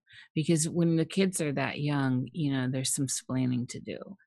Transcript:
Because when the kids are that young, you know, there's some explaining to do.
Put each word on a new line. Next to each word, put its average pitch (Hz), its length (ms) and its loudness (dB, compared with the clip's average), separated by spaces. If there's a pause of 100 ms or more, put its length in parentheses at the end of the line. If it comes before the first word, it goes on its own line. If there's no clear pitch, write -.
(340)
Because 160 340 2
when 165 280 2
the 160 100 4
kids 185 360 0
are 151 120 0
that 135 260 -2
young, 135 540 2
you 147 180 0
know, 131 180 0
there's 131 240 -2
some 139 120 0
explaining 127 640 -2
to - 120 -12
do. - 200 -8 (280)